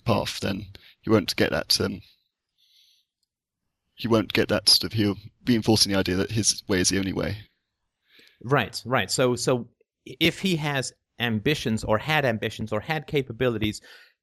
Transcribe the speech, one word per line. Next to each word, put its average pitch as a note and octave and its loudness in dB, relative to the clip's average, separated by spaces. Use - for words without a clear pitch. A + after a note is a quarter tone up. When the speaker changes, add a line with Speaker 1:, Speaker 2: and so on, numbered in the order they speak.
Speaker 1:
path, - 0
then G2+ -4
he G#2+ -4
won't - 4
get - 2
that, - 0
um, G2 -4
he A2 -4
won't A2 2
get - 2
that - 0
sort G2 4
of, A2 -2
he'll G2+ 2
reinforcing A2 4
the G2 2
idea F#2 2
that F#2+ 0
his A2 0
way F#2 2
is F#2+ 2
the F#2 2
only F#2+ -2
way. F2+ -4
Speaker 2:
Right, A#2+ -2
right. A2+ 0
So, B2 2
so B2 -2
if D#3+ -2
he F#3 0
has C#3+ -4
ambitions A#2 -2
or G#2+ 2
had D3+ 0
ambitions A2+ -2
or G#2+ -2
had D#3 -6
capabilities, A2+ -2